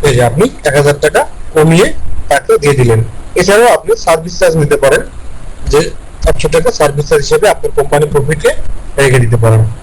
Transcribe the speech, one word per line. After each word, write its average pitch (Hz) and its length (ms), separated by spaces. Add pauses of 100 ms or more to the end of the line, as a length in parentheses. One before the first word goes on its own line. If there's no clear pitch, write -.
এই 139 100
যে 123 140
আপনি 143 140 (240)
এক 135 120
হাজার 147 240
টাকা 151 160 (340)
কমিয়ে 165 320 (440)
তাকে 139 220 (100)
দিয়ে 143 180
দিলেন। 117 200 (400)
এছাড়াও 208 360
আপনি - 140 (160)
সার্ভিস 165 340
চার্জ 175 220
নিতে 143 220
পারেন, 139 180 (720)
যে - 80 (500)
একশো - 240
টাকা 160 140 (100)
সার্ভিস 143 300
চার্জ 151 180
হিসেবে 466 280
আপনার - 240
কোম্পানি 147 340
প্রফিটে 147 380 (520)
রেখে 127 220
দিতে 113 200
পারেন। 110 180 (200)